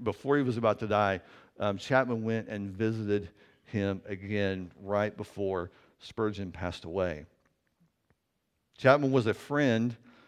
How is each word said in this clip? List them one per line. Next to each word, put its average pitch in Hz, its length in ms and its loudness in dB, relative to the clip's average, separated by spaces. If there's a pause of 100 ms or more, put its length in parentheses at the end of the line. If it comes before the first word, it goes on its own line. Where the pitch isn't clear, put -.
before 139 320 0
he 143 80 4
was 120 120 0
about 113 220 2
to 113 80 -4
die, 101 340 2 (380)
um, 101 200 0
Chapman 123 440 0
went 110 260 -4
and 101 220 -6
visited 104 580 -2 (360)
him 98 420 -2
again 98 640 -4 (100)
right 101 360 -2
before 95 560 -6 (260)
Spurgeon 101 540 -4
passed 85 320 -8
away. 85 420 -4 (1500)
Chapman 139 340 6
was 123 140 4
a 107 80 2
friend 120 600 2 (320)